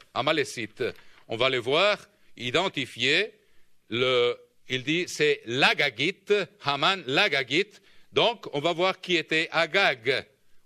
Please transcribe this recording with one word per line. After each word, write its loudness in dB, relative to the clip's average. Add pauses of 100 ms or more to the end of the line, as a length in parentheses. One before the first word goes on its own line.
(120)
Amalécite. -4 (440)
On -4
va 4
le 0
voir, 2 (400)
identifier, 0 (560)
le, 2 (320)
il -4
dit -2
c'est 0
l'Agagite, 0 (280)
Haman 0
l'Agagite. 0 (320)
Donc, -2
on -4
va 0
voir -2
qui -2
était -2
Agag. 0 (400)